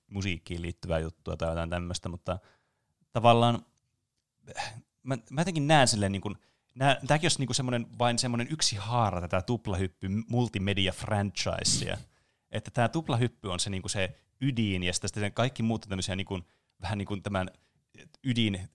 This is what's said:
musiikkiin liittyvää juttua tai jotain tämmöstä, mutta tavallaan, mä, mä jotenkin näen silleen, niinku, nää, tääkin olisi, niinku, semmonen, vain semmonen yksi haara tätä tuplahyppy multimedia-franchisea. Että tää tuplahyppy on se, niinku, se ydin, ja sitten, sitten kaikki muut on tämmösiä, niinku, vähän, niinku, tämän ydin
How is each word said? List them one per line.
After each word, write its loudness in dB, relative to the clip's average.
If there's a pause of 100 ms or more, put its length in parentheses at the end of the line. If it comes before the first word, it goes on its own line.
(100)
musiikkiin -6
liittyvää -4
juttua -6
tai -2
jotain -4
tämmöstä, -6
mutta -6 (720)
tavallaan, 6 (1400)
mä, -6 (140)
mä -2
jotenkin 0
näen 8
silleen, 2
niinku, -4 (400)
nää, 2
tääkin 4
olisi, 2
niinku, -2
semmonen, -2 (120)
vain 2
semmonen 0
yksi 0
haara 0
tätä 0
tuplahyppy -2 (200)
multimedia-franchisea. 0 (540)
Että -8
tää 2
tuplahyppy -2
on -2
se, -2
niinku, -6
se -2 (240)
ydin, 0
ja 2
sitten, -2
sitten -4
kaikki 0
muut 0
on -16
tämmösiä, -4
niinku, -4 (420)
vähän, -4
niinku, -4
tämän -4 (720)
ydin 0